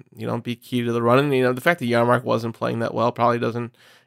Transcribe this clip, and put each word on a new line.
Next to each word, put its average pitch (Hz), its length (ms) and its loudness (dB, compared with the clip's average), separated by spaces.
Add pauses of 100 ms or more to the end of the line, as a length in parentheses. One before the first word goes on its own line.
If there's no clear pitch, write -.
(140)
you 113 120 -10
know, 117 120 -4
be 120 160 -8
key - 280 -4
to 117 100 -2
the 117 100 0
run. 120 160 6
And, 143 160 2
you 127 80 2
know, 127 120 2
the 127 80 -8
fact 170 180 0
that 123 60 -4
Janmark 120 380 2
wasn't 117 300 -2
playing 120 260 -4
that 113 120 -4
well 117 180 0
probably 120 280 0
doesn't, 117 360 -6 (320)